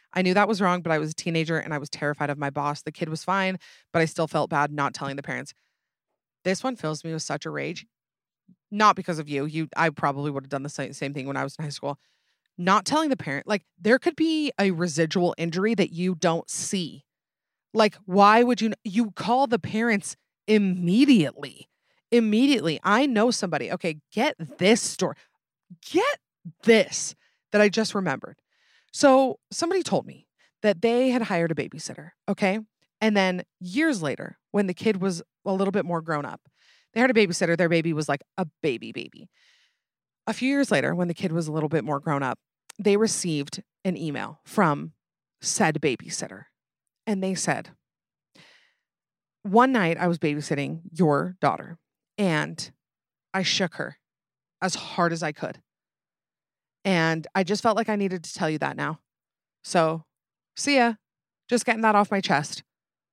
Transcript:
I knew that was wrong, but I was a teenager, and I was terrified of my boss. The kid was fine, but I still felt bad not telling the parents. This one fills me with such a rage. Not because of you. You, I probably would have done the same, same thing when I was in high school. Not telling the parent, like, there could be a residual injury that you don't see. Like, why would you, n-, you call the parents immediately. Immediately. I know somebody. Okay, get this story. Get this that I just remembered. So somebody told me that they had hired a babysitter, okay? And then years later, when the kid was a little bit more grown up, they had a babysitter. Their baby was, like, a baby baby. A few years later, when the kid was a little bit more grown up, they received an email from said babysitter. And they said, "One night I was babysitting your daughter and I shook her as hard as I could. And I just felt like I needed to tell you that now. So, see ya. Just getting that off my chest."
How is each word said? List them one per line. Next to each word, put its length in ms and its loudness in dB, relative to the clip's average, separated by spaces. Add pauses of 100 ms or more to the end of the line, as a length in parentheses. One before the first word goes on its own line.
(120)
I 100 0
knew 120 2
that 160 4
was 100 -2
wrong, 220 2
but 100 -2
I 60 2
was 140 -4
a 40 -14
teenager, 420 -2
and 160 -6
I 40 -4
was 120 -10
terrified 400 -4
of 80 -6
my 120 -4
boss. 320 -4
The 100 -10
kid 160 -6
was 160 -8
fine, 360 0 (340)
but 80 4
I 40 4
still 220 -2
felt 220 0
bad 240 0
not 200 -2
telling 220 -8
the 80 -10
parents. 300 -10 (920)
This 220 -2
one 100 -4
fills 300 -6
me 80 -8
with 100 -8
such 220 -8
a 40 -10
rage. 360 -8 (880)
Not 260 4
because 220 -6
of 100 -10
you. 160 -2
You, 320 -4
I 120 2
probably 420 -2
would 120 -6
have 60 -20
done 140 -6
the 60 -10
same, 220 -8
same 220 -8
thing 140 -8
when 100 -6
I 80 -4
was 120 -10
in 60 -10
high 60 -8
school. 280 -8 (640)
Not 260 2
telling 260 0
the 60 0
parent, 280 -8
like, 160 -2 (180)
there 200 4
could 160 -2
be 420 0
a 140 2
residual 640 0
injury 380 -2
that 160 0
you 240 -2
don't 340 0
see. 560 -8 (640)
Like, 220 4 (120)
why 360 6
would 200 2
you, 80 0
n-, 140 -4
you 280 -2
call 340 0
the 140 0
parents 560 -2 (320)
immediately. 1200 2 (420)
Immediately. 720 4
I 220 4
know 240 2
somebody. 440 -4
Okay, 260 -6 (120)
get 220 0 (240)
this 240 4
story. 340 -4 (720)
Get 300 0 (460)
this 500 2 (380)
that 100 4
I 80 6
just 240 -2
remembered. 440 -6 (540)
So 460 4 (140)
somebody 320 -2
told 240 -2
me 180 -20 (380)
that 180 2
they 300 2
had 100 0
hired 300 0
a 40 -4
babysitter, 560 -10 (160)
okay? 300 0 (420)
And 160 4
then 280 2 (160)
years 420 0
later, 380 -6 (100)
when 160 0
the 80 -2
kid 260 0
was 220 -2 (240)
a 80 0
little 180 0
bit 140 -2
more 160 -4
grown 240 -4
up, 160 -14 (540)
they 60 2
had 100 6
a 20 0
babysitter. 420 4
Their 140 2
baby 240 2
was, 160 -2
like, 140 -2 (120)
a 120 -4 (160)
baby 280 -4
baby. 380 -16 (960)
A 80 -4
few 160 -2
years 220 2
later, 240 2
when 120 -2
the 60 -4
kid 180 -4
was 160 -2
a 40 -8
little 180 -2
bit 140 0
more 160 -4
grown 240 -2
up, 160 -4 (400)
they 180 2
received 640 -2 (200)
an 140 -2
email 460 -8
from 500 0 (480)
said 400 0
babysitter. 640 -6 (600)
And 180 -2
they 120 -2
said, 340 -4 (1700)
"One 280 6
night 260 2
I 100 0
was 120 0
babysitting 640 -4 (100)
your 480 2
daughter 380 -2 (400)
and 540 -2 (640)
I 100 -2
shook 320 -2
her 220 -10 (640)
as 140 -4
hard 380 -2
as 80 -6
I 100 -4
could. 300 -12 (1200)
And 520 2
I 80 2
just 180 -2
felt 160 2
like 120 0
I 60 -2
needed 280 -2
to 100 -14
tell 160 -4
you 100 -2
that 160 -4
now. 240 -6 (640)
So, 420 0 (500)
see 220 0
ya. 160 4 (540)
Just 180 0
getting 160 0
that 140 4
off 160 2
my 100 0
chest." 420 -2 (500)